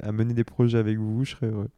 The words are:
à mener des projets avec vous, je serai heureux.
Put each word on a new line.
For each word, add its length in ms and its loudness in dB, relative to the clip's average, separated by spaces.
à 100 -6
mener 200 0
des 120 0
projets 340 2
avec 200 2
vous, 260 -2
je 80 -6
serai 160 -6
heureux. 300 -4